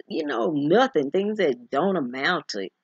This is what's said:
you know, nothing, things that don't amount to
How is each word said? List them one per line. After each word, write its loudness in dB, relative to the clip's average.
you -4
know, 0
nothing, 2
things 0
that 0
don't 2
amount -2
to -6